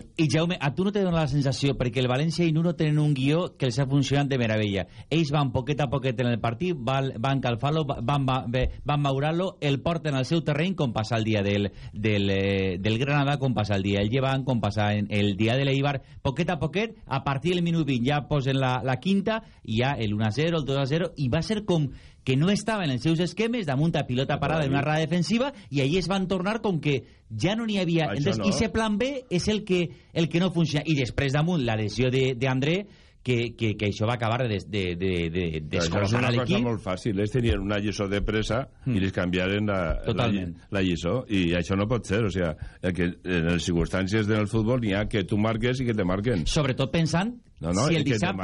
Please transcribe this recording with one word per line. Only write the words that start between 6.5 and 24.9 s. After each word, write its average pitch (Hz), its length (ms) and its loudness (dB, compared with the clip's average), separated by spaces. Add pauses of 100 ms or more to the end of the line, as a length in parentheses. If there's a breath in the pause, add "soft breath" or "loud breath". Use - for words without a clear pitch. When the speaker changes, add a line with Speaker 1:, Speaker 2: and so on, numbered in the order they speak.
Speaker 1:
van, 131 400 -2
van 135 220 0
calfar-lo, 135 460 0
va-, - 160 -4
van, 139 260 0
va-, 131 180 0
ve-, 123 240 0 (140 loud breath)
van 147 160 0
maurar-lo, 151 640 0
el 139 180 2
porten 151 340 -2
al 131 120 0
seu 165 180 2
terreny, 156 300 0
com 123 180 0
passa 110 240 -2
el 110 80 0
dia 107 180 2
del, 101 300 2 (220 loud breath)
del, 104 360 2
eh, 98 480 0
del 110 200 0
Granada, 139 400 0
com 131 160 0
passa 104 220 0
el 98 60 0
dia 101 180 2
del 107 100 2
Llevant, 135 340 0
com 127 160 0
passa 104 320 0
en, 104 180 0
el 101 260 2
dia 110 200 2
de 139 80 0
l'Eibar, 139 380 0 (180 loud breath)
poquet 165 300 -2
a 170 80 -2
poquet, 180 360 -2 (120)
a 131 180 -2
partir 143 300 0
del 175 100 0
minut 165 220 2
vint 127 200 0
ja 147 220 0
posen 135 320 0
la, 127 240 0
la 127 160 0
quinta, 214 420 2 (220 loud breath)
i 110 160 0
ja 135 180 2
el 110 140 0
un 107 100 0
a 107 80 2
zero, 160 280 0
el 135 80 -2
dos 135 100 0
a 139 100 0
zero, 165 300 0
i 135 140 0
va 156 120 2
ser 208 220 -2
com 165 240 2 (360 loud breath)
que 131 120 2
no 160 140 4
estava 208 340 0
en 143 80 0
els 120 100 -2
seus 160 160 2
esquemes, 214 480 -2
damunt 147 300 0
a 143 100 0
pilota 135 320 -2
parada, 151 240 0
en 139 80 0
una 139 80 2
Speaker 2:
Ahí. 139 60 0
Speaker 1:
errada 151 160 0